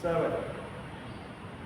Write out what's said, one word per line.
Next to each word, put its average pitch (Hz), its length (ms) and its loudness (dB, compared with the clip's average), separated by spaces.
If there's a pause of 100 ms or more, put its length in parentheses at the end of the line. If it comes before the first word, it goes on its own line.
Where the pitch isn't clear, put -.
seven, 170 320 6 (1300)